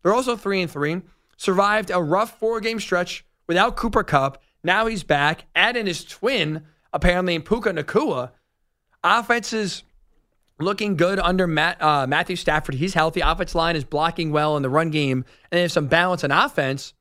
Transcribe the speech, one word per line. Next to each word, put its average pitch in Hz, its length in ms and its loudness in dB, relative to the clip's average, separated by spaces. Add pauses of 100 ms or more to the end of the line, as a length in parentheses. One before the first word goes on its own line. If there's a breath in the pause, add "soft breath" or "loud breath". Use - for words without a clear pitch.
They're 185 120 2
also 247 220 0
three 196 260 -2
and 170 80 -4
three, 151 320 -4 (360 soft breath)
survived 196 520 2
a 180 140 0
rough 190 340 0
four-game 226 420 -2
stretch - 460 -4 (220)
without 196 280 2
Cooper 220 280 0
Kupp. 135 400 0 (200)
Now 190 220 2
he's 226 180 -4
back. 147 420 0 (100)
Add 220 220 2
in 214 100 -2
his 170 160 -6
twin, 160 600 -2 (280 soft breath)
apparently, 175 440 2
in 160 60 -4
Puka 220 300 -2
Nacua. 160 600 -2 (720)
Offense 226 500 2
is 214 300 -4 (760)
looking 202 360 -2
good 180 240 2
under 180 280 2
Matt, 160 340 0
uh, 147 240 2
Matthew 160 300 -2
Stafford. 151 400 -2
He's 185 180 -4
healthy. 160 280 0
Offense 165 340 -2
line 165 200 0
is 147 80 -4
blocking 160 480 -2
well 151 260 0
in 143 40 -2
the 135 80 -2
run 160 220 0
game, 135 340 -2 (240 soft breath)
and 175 80 0
they 175 40 2
have 170 100 0
some 151 160 0
balance 175 360 2
on 139 80 -2
offense. 139 680 0